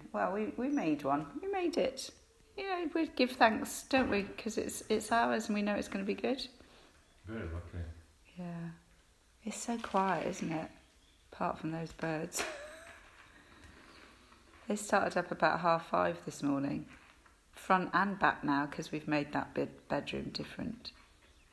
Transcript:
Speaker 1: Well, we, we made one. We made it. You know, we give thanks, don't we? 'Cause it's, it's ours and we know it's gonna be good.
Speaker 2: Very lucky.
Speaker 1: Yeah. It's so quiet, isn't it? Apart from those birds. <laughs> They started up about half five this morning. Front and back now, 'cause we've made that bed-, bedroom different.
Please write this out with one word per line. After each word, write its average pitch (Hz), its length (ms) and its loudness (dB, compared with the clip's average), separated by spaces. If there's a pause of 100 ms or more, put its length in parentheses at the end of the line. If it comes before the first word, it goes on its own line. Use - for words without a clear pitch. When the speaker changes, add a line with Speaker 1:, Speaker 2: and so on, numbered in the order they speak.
(140)
Speaker 1:
Well, 196 200 2
we, 214 240 -2
we 247 120 0
made 165 340 2
one. 143 220 2 (160)
We 381 100 -6
made 359 260 0
it. - 340 0 (440)
You 381 140 -6
know, 349 240 -2
we 320 140 2
give 247 240 2
thanks, - 580 4
don't 262 220 4
we? 202 100 4 (160)
'Cause 220 220 -4
it's, - 280 -4
it's 214 240 0
ours 233 360 4
and 208 80 0
we 208 80 0
know 208 100 2
it's 202 140 -2
gonna 196 180 -4
be 202 80 0
good. 247 320 -2 (840)
Speaker 2:
Very 113 180 -6
lucky. 85 400 -6 (540)
Speaker 1:
Yeah. 170 300 -8 (720)
It's 214 180 -6
so 233 160 -2
quiet, 190 480 2
isn't 175 260 -2
it? 160 160 -4 (640)
Apart - 280 -2
from 160 120 -4
those 165 200 -6
birds. 165 580 -4
<laughs> - 40 -8 (2250)
They 208 100 0
started 196 420 2
up 175 120 -2
about 165 280 4
half 165 300 4
five 175 360 2
this - 160 -8
morning. 143 440 0 (680)
Front - 420 4
and 190 240 4
back - 260 4
now, 143 240 2
'cause - 240 -8
we've 151 160 -6
made 147 260 2
that 139 200 -2
bed-, - 360 -4
bedroom 143 400 -2
different. - 600 -8 (600)